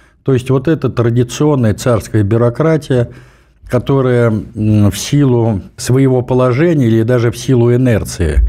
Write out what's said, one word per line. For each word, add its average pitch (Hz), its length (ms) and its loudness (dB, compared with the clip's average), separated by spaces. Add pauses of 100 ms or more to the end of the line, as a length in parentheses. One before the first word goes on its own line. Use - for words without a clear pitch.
(240)
То 135 100 0
есть 127 160 -2
вот 135 180 0
эта 147 220 -2
традиционная 120 840 0
царская 107 500 -2
бюрократия, 120 880 0 (600)
которая, 123 640 0
м, 104 580 0
в 104 80 -4
силу 120 640 0 (140)
своего 127 460 0
положения 127 640 0
или 113 160 2
даже 120 260 0
в - 80 -6
силу 120 380 2
инерции, 87 720 0